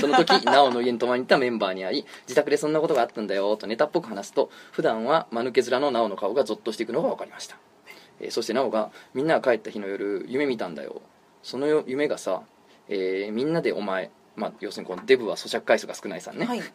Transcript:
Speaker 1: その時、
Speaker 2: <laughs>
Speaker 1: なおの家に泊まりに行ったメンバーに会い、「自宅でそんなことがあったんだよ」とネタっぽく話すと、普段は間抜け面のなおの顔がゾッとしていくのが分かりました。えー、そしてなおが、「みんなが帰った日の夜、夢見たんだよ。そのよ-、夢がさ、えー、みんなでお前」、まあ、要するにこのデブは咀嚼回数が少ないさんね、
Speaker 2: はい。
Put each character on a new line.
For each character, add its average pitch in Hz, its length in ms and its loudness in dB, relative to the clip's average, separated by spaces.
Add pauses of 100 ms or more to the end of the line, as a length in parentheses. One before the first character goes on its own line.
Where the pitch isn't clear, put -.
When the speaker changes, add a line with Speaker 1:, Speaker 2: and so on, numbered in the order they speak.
Speaker 1:
そ 139 60 4
の 143 100 4
時、 - 280 6
Speaker 2:
<laughs> - 20 0
Speaker 1:
な 143 160 8
お 135 80 6
の 120 100 0
家 123 120 2
に 117 60 -2
泊 120 80 0
ま 123 80 2
り 127 60 0
に 127 40 -6
行 110 40 -10
っ - 0 -
た - 100 6
メ 127 100 2
ン 117 100 -2
バ 104 100 0
ー 92 40 -2
に 92 120 -6
会 107 160 -2
い、 - 40 -14 (220)
「自 123 80 -10
宅 147 160 4
で 143 60 6
そ 151 100 -2
ん 151 60 0
な 156 80 2
こ 160 80 0
と 165 60 2
が 123 80 4
あ 117 40 2
っ - 60 -14
た - 80 -8
ん 107 60 -4
だ 95 80 -2
よ」 101 240 0
と - 80 -12
ネ 110 100 -4
タ 147 100 2
っ 147 40 -12
ぽ 170 100 0
く - 80 -12
話 101 200 -8
す - 40 -18
と、 - 180 2 (220)
普 - 100 -2
段 113 220 0
は 156 260 2
間 117 120 -2
抜 127 100 -4
け 127 100 6
面 127 180 0
の 143 100 2
な 117 120 2
お 110 60 2
の 98 80 -4
顔 101 180 -2
が 131 100 4
ゾ 110 100 -2
ッ - 20 -4
と - 160 -6
し - 40 -10
て 117 80 -6
い - 20 -4
く 117 60 -8
の 147 100 0
が 262 60 0
分 - 80 -2
か - 80 -10
り - 60 -14
ま - 100 -20
し - 60 -12
た。 - 100 -20 (640)
え - 80 -8
ー、 - 20 -8
そ 117 120 -2
し 110 40 -6
て 110 60 -4
な 127 120 2
お 113 60 0
が、 107 200 -2 (240)
「み 127 80 -2
ん 151 40 0
な 160 120 4
が 131 140 4
帰 113 40 4
っ 110 40 -8
た 110 100 -12
日 110 80 -10
の 101 80 -8
夜、 98 420 -4
夢 139 180 0
見 127 100 0
た 104 100 -6
ん 85 80 -10
だ 73 80 -10
よ。 - 200 -12 (400)
そ - 160 -10
の 139 80 -2
よ-、 151 200 2
夢 143 220 -2
が - 100 -2
さ、 92 240 -4 (460)
え 95 400 -2
ー、 107 40 -8
み 113 120 -2
ん 156 80 0
な 165 80 0
で 123 120 0
お - 80 -4
前」、 95 300 -4 (260)
ま 104 120 -4
あ、 - 120 -8
要 101 120 -8
す - 60 -10
る 101 40 -10
に 85 60 -10
こ 92 80 -6
の 113 100 -14
デ 131 100 8
ブ 117 100 -6
は 87 100 -2
咀 - 220 -6
嚼 110 60 -6
回 117 140 4
数 - 80 -8
が - 80 -10
少 - 140 -10
な 87 80 -6
い 90 40 -10
さ - 120 -14
ん 104 60 -10
ね、 180 80 -2
Speaker 2:
は 240 100 -4
い。 202 40 -6 (140)